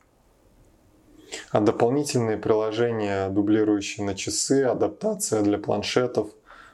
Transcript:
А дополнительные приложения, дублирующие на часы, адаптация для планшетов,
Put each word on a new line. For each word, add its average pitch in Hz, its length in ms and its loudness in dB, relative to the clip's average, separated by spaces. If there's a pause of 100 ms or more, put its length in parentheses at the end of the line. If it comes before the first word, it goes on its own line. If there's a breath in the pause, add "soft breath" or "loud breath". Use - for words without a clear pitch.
(1500 loud breath)
А 110 100 2
дополнительные 117 760 2
приложения, 107 920 0
дублирующие 104 760 0
на 98 100 -4
часы, 135 480 0
адаптация 113 800 -2
для 101 160 2
планшетов, 110 720 -2 (440 loud breath)